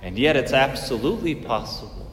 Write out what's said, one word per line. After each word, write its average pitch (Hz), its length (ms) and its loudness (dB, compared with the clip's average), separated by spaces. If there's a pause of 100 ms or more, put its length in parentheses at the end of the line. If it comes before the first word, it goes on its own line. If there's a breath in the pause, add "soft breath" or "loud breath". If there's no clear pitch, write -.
And 92 160 -6
yet 143 200 6
it's 127 160 2
absolutely 135 800 2
possible. - 760 -6